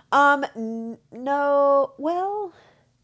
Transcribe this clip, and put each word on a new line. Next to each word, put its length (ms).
Um, 420
n-, 440
no, 880
well, 540